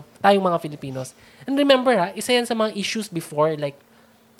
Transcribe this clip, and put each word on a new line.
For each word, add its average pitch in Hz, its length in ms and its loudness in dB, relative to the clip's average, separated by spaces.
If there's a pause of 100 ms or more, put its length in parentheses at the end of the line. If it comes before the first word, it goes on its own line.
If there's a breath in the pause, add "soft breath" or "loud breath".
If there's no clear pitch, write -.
(180)
tayong 196 260 4
mga 175 140 2
Filipinos. 139 560 -10 (300 loud breath)
And 269 100 -6
remember 269 400 4
ha, 185 180 0
isa 214 220 -2
yan 240 100 2
sa 233 80 -4
mga 220 220 -2
issues 202 320 -6
before, 156 480 -2
like, 143 240 -6 (600 soft breath)